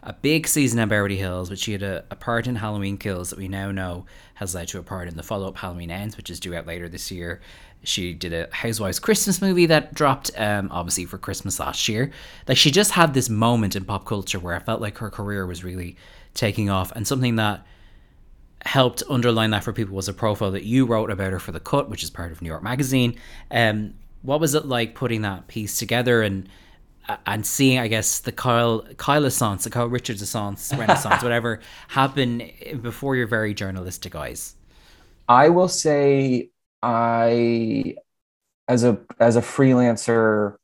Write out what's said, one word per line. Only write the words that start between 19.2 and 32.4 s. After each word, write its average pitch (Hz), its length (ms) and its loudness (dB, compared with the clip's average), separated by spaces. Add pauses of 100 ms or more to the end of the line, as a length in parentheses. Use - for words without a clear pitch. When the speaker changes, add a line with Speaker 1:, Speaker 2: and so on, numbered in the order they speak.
Speaker 1:
that 104 140 0
for 117 80 -6
people 98 220 -4
was 95 140 -4
a 101 40 -4
profile 104 380 0
that 95 140 -4
you 123 220 4
wrote 113 240 2
about 95 220 -2
her 92 60 -4
for - 140 -10
The 80 80 -8
Cut, 139 280 -2
which 95 140 -8
is - 80 -8
part 85 220 -10
of 78 100 -14
New 85 60 -8
York 80 140 -8
Magazine. 123 560 0 (320)
Um, 107 440 2 (280)
what 139 180 0
was 151 140 2
it 151 120 0
like 120 280 -2
putting 113 280 -2
that 95 260 -6
piece 107 300 -6
together 117 440 2
and, 98 260 -2 (580)
uh, 104 200 -6
and 104 200 -2
seeing, 131 320 4
I 120 100 0
guess, 110 320 0
the 147 120 -8
Kyle, 117 540 2 (100)
Kyle-essence, 131 680 2
the 117 60 -6
Kyle 120 160 0
Richards-essence, 104 880 -6
Speaker 2:
<laughs> 135 40 -2
Speaker 1:
renaissance, 127 440 2
whatever, 117 380 0 (280)
happen 131 600 0 (300)